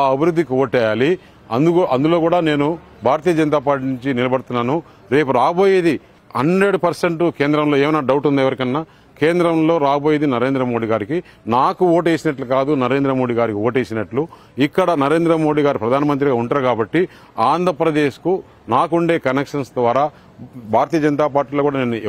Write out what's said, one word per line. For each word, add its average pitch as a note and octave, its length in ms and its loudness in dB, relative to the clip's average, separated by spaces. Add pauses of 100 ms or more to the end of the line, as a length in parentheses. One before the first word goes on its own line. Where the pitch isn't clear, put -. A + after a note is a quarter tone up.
(140)
అభివృద్ధికి D#3 480 0
ఓటేయాలి. B2 560 0 (320)
అందుకు, E3 320 2 (140)
అందులో D#3+ 300 2
కూడా F3 140 2 (100)
నేను D3 280 0 (260)
భారతీయ D#3 360 2
జనతా D3+ 180 2
పార్టీ C3+ 340 -2
నుంచి B2+ 280 -4
నిలబడుతున్నాను. B2+ 640 -2 (340)
రేపు C#3+ 140 2 (120)
రాబోయేది F3 540 2 (420)
హండ్రెడ్ F#3 440 2
పర్సెంట్ E3+ 400 -2 (160)
కేంద్రంలో D3 460 0
ఏమైనా D#3 240 0
డౌట్ C#3 220 2
ఉందా C#3 120 2
ఎవరికన్నా? C3 380 -2 (400)
కేంద్రంలో E3 580 2
రాబోయేది C#3+ 560 0
నరేంద్ర B2+ 380 0
మోడీ A#2 200 -2
గారికి. A2 240 -4 (380)
నాకు E3+ 400 2
ఓటు E3+ 180 2
వేసినట్లు C#3 400 -4
కాదు, C3+ 300 0
నరేంద్ర C3+ 380 0
మోడీ A#2+ 200 -2
గారికి A2 240 -2
ఓటు B2 140 0
వేసినట్లు. A2 440 -4 (440)
ఇక్కడ F3 240 0
నరేంద్ర D#3+ 440 2 (120)
మోడీ D3+ 200 0
గారు C3+ 180 0
ప్రధానమంత్రిగా C#3 580 0
ఉంటారు C3+ 260 -2
కాబట్టి B2 400 0 (300)
ఆంధ్రప్రదేశ్కు D#3+ 1040 0 (320)
నాకుండే E3 520 0
connections C3+ 520 -4
ద్వారా B2 260 2 (720)
భారతీయ D3 240 0
జనతా D3 260 0
పార్టీలో C#3 400 -2
కూడా C#3 180 -2
నేను A#2 240 -4